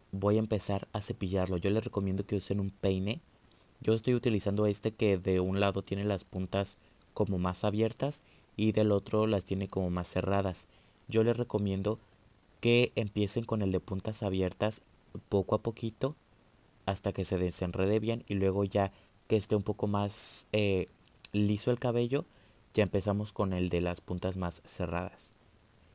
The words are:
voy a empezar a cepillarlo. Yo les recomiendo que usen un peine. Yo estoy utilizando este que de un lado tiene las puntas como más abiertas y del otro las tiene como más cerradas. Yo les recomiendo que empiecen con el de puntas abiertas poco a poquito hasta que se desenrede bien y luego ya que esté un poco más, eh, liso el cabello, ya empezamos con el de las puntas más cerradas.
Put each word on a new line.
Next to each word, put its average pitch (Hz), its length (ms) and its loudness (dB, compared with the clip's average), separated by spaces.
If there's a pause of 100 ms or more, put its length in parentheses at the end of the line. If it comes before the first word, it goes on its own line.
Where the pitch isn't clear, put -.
(120)
voy 101 240 2
a 110 40 4
empezar 104 520 -2
a 104 80 -4
cepillarlo. 92 560 -2
Yo 98 140 0
les 110 140 2
recomiendo 98 420 -2
que 104 100 -2
usen 101 240 -2
un 98 100 -2
peine. 98 500 -2 (600)
Yo 110 140 2
estoy 120 200 2
utilizando 107 520 2
este 104 260 0
que 101 260 2
de 92 220 2
un 92 180 0
lado 98 240 0
tiene 101 220 -4
las 101 200 -2
puntas 95 520 -4 (380)
como 95 240 0
más 90 260 -2
abiertas 110 580 0 (340)
y 107 160 2
del 107 200 4
otro 107 340 2
las 104 180 0
tiene 95 240 -2
como 92 220 0
más 90 180 -2
cerradas. 95 600 -2 (400)
Yo 110 160 4
les 113 120 2
recomiendo 104 640 0 (600)
que 120 340 4
empiecen 107 500 -2
con 110 180 -2
el 95 100 2
de 90 80 2
puntas 101 420 -6
abiertas 95 600 -2 (460)
poco 101 280 2
a - 60 -2
poquito 113 520 -4 (720)
hasta 98 260 -2
que 95 120 -2
se 92 140 0
desenrede 92 600 0
bien 113 300 -2
y 101 60 -2
luego 98 300 2
ya 98 280 2 (340)
que 110 100 2
esté 104 200 0
un 101 60 2
poco 104 240 -2
más, 101 640 -2
eh, 101 360 2 (440)
liso 104 380 0
el 120 80 0
cabello, 120 460 0 (500)
ya 104 100 4
empezamos 104 480 0
con 95 200 0
el 90 160 0
de 87 120 0
las 87 200 -2
puntas 92 360 -4
más 87 280 -6
cerradas. - 680 -8 (640)